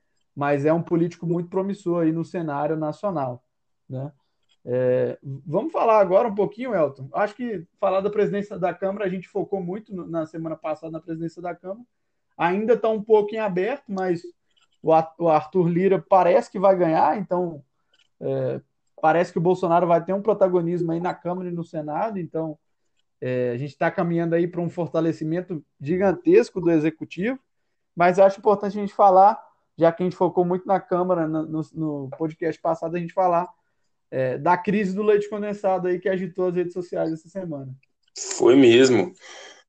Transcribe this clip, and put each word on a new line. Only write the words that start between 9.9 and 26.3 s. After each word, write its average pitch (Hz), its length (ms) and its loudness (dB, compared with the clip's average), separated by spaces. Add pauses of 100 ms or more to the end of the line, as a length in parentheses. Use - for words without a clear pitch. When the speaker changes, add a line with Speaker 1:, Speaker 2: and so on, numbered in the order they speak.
Speaker 1:
no, 170 120 -10
na 160 180 -4
semana 165 300 -8
passada 156 360 -8
na 160 80 -10
presidência 165 420 -10
da 175 120 -8
Câmara. 196 320 -14 (520)
Ainda 202 380 0
tá 220 140 -2
um 220 120 -2
pouco 214 340 2
em 220 40 -4
aberto, 208 500 -4
mas 185 320 -2 (600)
o 165 100 2
Ar-, 160 280 4
o 170 100 0
Arthur 165 400 2
Lira 185 400 2
parece 185 400 4
que - 80 -8
vai 196 180 4
ganhar, 175 420 2
então, 175 440 -4 (580)
é, 135 400 -4 (420)
parece 160 320 2
que - 40 -2
o 175 40 -2
Bolsonaro 175 440 2
vai 170 180 4
ter 185 100 -4
um 196 80 -2
protagonismo 180 720 0
aí 165 60 -2
na 175 140 -4
Câmara 180 360 -8
e - 20 -8
no 170 120 -8
Senado, 165 540 -6
então, 160 400 -6 (640)
é, 127 320 -2
a 120 60 -4
gente 139 200 -10
tá 165 140 0
caminhando 170 420 -2
aí 170 140 2
pra 170 140 -6
um 170 80 -2
fortalecimento 165 920 -4 (160)
gigantesco 185 800 0